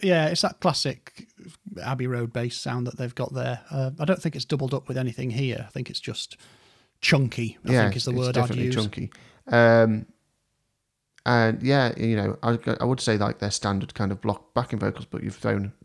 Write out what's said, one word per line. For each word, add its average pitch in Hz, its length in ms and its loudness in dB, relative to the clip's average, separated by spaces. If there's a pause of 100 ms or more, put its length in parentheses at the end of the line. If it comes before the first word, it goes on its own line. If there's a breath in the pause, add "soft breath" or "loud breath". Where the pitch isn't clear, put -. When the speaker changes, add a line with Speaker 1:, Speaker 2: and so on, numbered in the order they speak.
Speaker 1:
yeah, 170 240 4
it's 170 140 0
that - 180 -2
classic - 680 -4 (540)
Abbey 127 260 -4
Road 120 260 -2
bass 120 240 -4
sound 123 300 -4
that 120 100 -10
they've 120 180 -8
got 131 180 -6
there. 123 280 -6 (100)
Uh, 135 280 -2
I 156 60 -2
don't 180 160 2
think 160 140 -2
it's 139 100 -8
doubled 135 280 -2
up 135 140 -6
with 131 100 -4
anything 127 340 -4
here. 127 360 -2
I - 40 -20
think 131 180 -8
it's - 100 -8
just - 380 -10 (640 soft breath)
chunky, 123 560 2 (100)
I 120 40 2
Speaker 2:
Yeah, 123 120 6
Speaker 1:
think 101 140 2
is 120 80 -4
the 131 60 -2
Speaker 2:
it's 123 80 0
Speaker 1:
word 123 80 0 (100)
I'd 123 40 4
Speaker 2:
definitely 123 240 0
Speaker 1:
use. 127 100 0
Speaker 2:
chunky. 110 360 -2 (360 soft breath)
Um, 113 580 6 (1200)
and 117 360 4
yeah, 131 360 2
you 113 180 2
know, 101 260 0
I, 117 160 2 (220)
I - 60 -2
would 127 140 0
say, 110 180 2
like, 104 220 0
their 101 120 -2
standard 98 420 -2
kind 101 180 -2
of 98 100 -6
block - 320 -4
backing 123 260 -2
vocals, 104 260 -4
but - 180 -10
you've - 120 -6
thrown, 101 360 -2 (140)